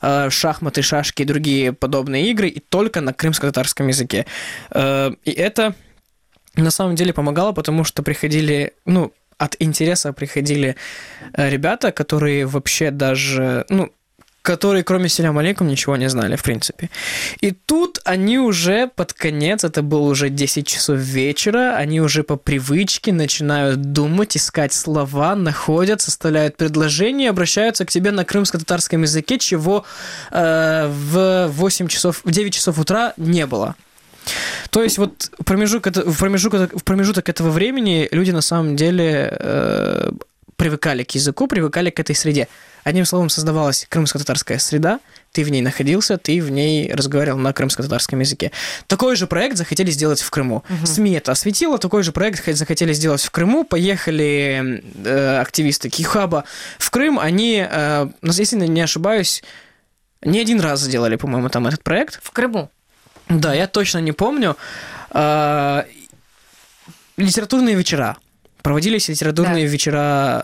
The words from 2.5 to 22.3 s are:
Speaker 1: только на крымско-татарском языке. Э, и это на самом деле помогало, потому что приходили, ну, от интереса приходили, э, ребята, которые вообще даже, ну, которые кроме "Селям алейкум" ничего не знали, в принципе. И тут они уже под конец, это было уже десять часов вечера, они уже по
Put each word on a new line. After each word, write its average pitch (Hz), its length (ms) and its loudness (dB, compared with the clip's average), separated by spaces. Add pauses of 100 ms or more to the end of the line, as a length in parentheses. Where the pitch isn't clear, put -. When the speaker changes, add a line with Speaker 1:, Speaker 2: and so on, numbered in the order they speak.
Speaker 1:
только 190 420 0
на 139 120 -2
крымско-татарском 139 720 0
языке. 127 400 0 (440)
Э, 135 400 0 (140)
и 151 60 -2
это 208 420 0 (840)
на 160 140 4
самом 180 260 0
деле 175 180 2
помогало, 156 400 0
потому 156 300 0
что 147 200 -4
приходили, 151 680 0 (120)
ну, 175 280 2 (260)
от 147 200 -2
интереса 160 540 0
приходили, 139 600 -2 (580)
э, 143 160 0
ребята, 165 420 0
которые 147 540 0
вообще 139 460 -2
даже, 135 800 0
ну, 190 200 2 (540)
которые 185 400 2
кроме 185 260 2
"Селям 156 300 2
алейкум" 175 280 0
ничего 139 280 0
не 131 140 0
знали, 127 260 0
в - 80 -4
принципе. - 460 -4 (520)
И 196 100 2
тут 339 520 -2
они 190 340 2
уже 214 500 2
под 185 260 -6
конец, 156 500 -2
это 160 180 -2
было 147 280 2
уже 139 200 2
десять 139 380 -2
часов - 320 0
вечера, 143 760 0
они 156 240 0
уже 151 220 2
по 151 120 -2